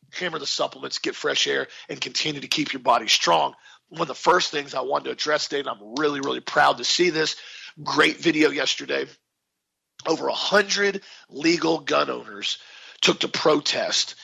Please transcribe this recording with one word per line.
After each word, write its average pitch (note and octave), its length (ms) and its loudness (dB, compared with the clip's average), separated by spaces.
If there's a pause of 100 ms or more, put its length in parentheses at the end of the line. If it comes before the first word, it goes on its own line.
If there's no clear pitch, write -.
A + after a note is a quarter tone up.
(120)
hammer E3+ 260 -6
the C#3+ 80 -6
supplements, C3+ 540 -4
get B2+ 160 -4
fresh C#3+ 320 0
air, C3+ 180 -2 (220)
and C3+ 120 -8
continue C#3+ 400 -4
to B2+ 80 -12
keep C#3 240 -2
your C3+ 80 -6
body A#2+ 280 2
strong. D3+ 480 2 (320)
One D#3+ 140 -6
of E3 60 -4
the C3 60 -6
first - 380 2
things C#3+ 220 -6
I C3+ 80 -2
wanted C#3 240 -2
to - 40 -6
address - 380 -2
today, C#3+ 120 -2
and C3 80 -6
I'm G#2+ 280 -10
really, D3 240 2
really C3+ 200 -4
proud C#3+ 380 4
to A#2+ 60 -10
see F3 260 4
this, D#3 240 0 (480)
great D3 360 2
video D3+ 320 4
yesterday. C#3 580 -2 (1000)
Over D3 220 0
a A#2 60 0
hundred G3+ 680 0 (260)
legal D#3+ 520 0
gun D3 280 0
owners A2 480 -6 (460)
took - 180 2
to - 80 -2
protest - 960 0